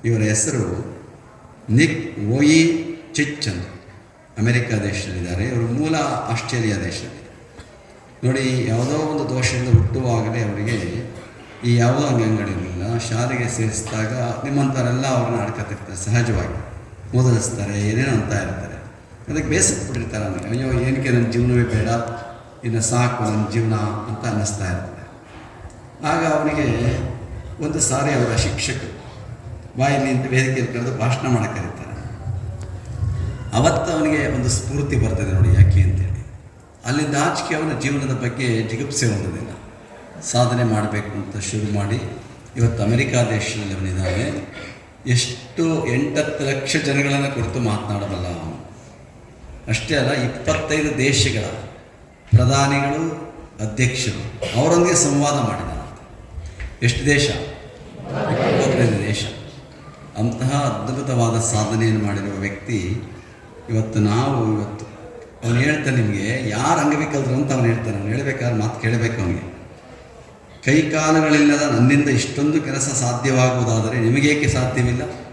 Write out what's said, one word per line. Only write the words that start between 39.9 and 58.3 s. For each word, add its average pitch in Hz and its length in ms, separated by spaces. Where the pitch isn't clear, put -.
ಸಾಧನೆ 120 320
ಮಾಡಬೇಕು 107 480
ಅಂತ 101 260
ಶುರು 104 360
ಮಾಡಿ 101 460
ಇವತ್ತು 110 260
ಅಮೆರಿಕ 120 300
ದೇಶದಲ್ಲಿ 110 600
ಅವನಿದ್ದಾನೆ. 92 760
ಎಷ್ಟು 139 800
ಎಂಟತ್ತು 147 560
ಲಕ್ಷ 135 320
ಜನಗಳನ್ನು 139 580
ಕುರಿತು 123 260
ಮಾತನಾಡಬಲ್ಲ 101 680
ಅವನು. 80 420
ಅಷ್ಟೇ 113 280
ಅಲ್ಲ, 131 180
ಇಪ್ಪತ್ತೈದು 139 840
ದೇಶಗಳ 113 480
ಪ್ರಧಾನಿಗಳು, 139 760
ಅಧ್ಯಕ್ಷರು 117 800
ಅವರೊಂದಿಗೆ 175 360
ಸಂವಾದ 143 380
ಮಾಡಿದ. - 680
ಎಷ್ಟು 123 220
ದೇಶ? 143 240
ಇಪ್ಪತ್ತೈದು - 1800